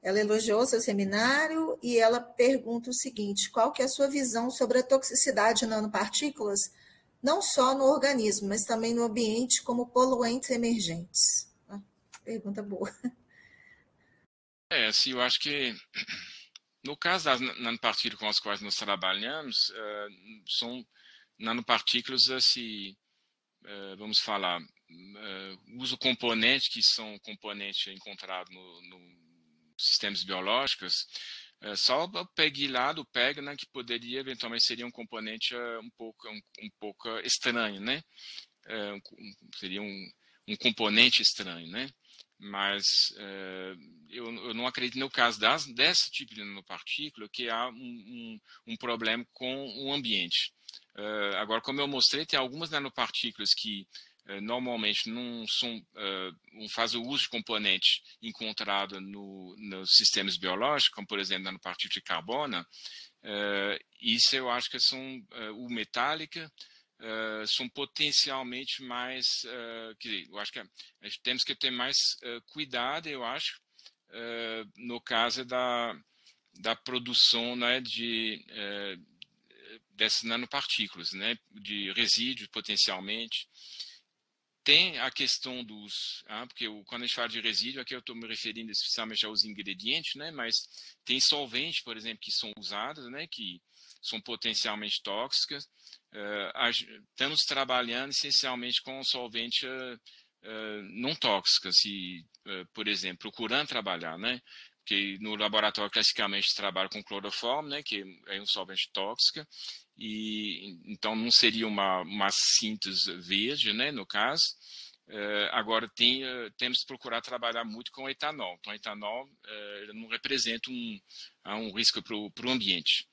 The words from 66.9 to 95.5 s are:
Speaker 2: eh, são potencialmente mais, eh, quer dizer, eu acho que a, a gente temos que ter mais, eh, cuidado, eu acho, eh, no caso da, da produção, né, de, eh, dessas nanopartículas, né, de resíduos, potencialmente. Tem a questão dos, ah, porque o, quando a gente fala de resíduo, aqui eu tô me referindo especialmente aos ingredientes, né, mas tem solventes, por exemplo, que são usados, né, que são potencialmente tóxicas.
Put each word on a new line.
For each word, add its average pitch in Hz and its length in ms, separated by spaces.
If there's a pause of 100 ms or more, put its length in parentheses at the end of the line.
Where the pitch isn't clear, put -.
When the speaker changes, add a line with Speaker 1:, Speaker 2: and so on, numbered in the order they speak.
Speaker 2:
eh, 110 480
são 127 220
potencialmente 135 1120
mais, 123 640
eh, 113 540
quer 120 100
dizer, 95 200
eu 92 100
acho 104 120
que 127 80
a, 98 80 (340)
a 101 60
gente - 140
temos 127 220
que 135 120
ter 131 160
mais, 123 260 (240)
eh, 120 260
cuidado, 139 600
eu 131 160
acho, 131 360 (520)
eh, 117 540 (120)
no 120 240
caso 117 420
da, 123 560 (600)
da 110 160
produção, 120 800
né, 123 260
de, 113 680
eh, 101 480 (920)
dessas 104 340
nanopartículas, 113 880
né, 107 240 (120)
de 101 440
resíduos, 117 560
potencialmente. 104 1000 (1160)
Tem 156 360
a 131 100
questão 127 540
dos, 107 640
ah, 107 180
porque 120 220
o, 107 160
quando 120 180
a 123 60
gente - 80
fala 120 120
de 113 140
resíduo, 117 400
aqui 131 140
eu 123 60
tô 127 120
me 113 140
referindo 113 440
especialmente 110 540
aos 107 180
ingredientes, 104 720
né, 147 160
mas 117 260 (480)
tem 127 160
solventes, 143 640
por 117 160
exemplo, 110 240
que - 100
são 110 240
usados, 110 540
né, 143 160
que 92 340 (440)
são 110 180
potencialmente 107 800
tóxicas. 127 640 (460)